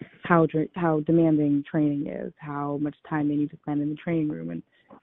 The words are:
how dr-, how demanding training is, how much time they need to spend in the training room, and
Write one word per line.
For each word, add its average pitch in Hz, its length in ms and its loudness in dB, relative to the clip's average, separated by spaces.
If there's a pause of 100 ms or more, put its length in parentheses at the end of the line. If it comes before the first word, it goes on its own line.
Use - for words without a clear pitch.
(240)
how 165 200 6
dr-, 156 300 0
how 165 260 0
demanding 151 680 4
training 147 380 0
is, - 300 -8
how 143 460 -6
much 147 120 -4 (140)
time 151 200 0
they 147 80 0
need 147 140 -2
to 156 120 -18
spend 147 180 -2
in 147 80 -2
the 151 80 -6
training 160 320 -2
room, 156 220 -8
and 170 120 -8 (400)